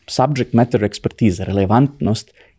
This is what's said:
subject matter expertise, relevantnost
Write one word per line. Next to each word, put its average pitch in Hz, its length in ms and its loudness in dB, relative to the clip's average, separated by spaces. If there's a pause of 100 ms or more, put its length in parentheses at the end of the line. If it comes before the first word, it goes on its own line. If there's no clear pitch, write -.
subject 135 460 -2
matter 120 280 2
expertise, 101 640 -2
relevantnost 107 840 0 (280)